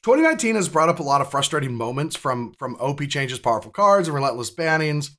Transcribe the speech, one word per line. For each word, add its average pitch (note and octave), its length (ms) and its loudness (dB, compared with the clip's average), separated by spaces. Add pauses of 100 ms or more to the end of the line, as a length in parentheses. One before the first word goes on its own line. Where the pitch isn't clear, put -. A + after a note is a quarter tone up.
twenty C4 180 4
nineteen C4+ 320 2
has F#3+ 140 0
brought D#3 200 2
up E3+ 120 0
a - 20 -6
lot C#3 180 2
of C3+ 80 -4
frustrating C#3 460 -2
moments B2+ 400 -4
from, B2 420 -6
from B2 220 -10
O C#3 160 -2
P C#3+ 140 -6
changes, C3+ 320 -6
powerful A2+ 320 -2
cards, G3+ 340 4
and D#3 80 -2
relentless B2 400 -2
bannings. D#3 640 0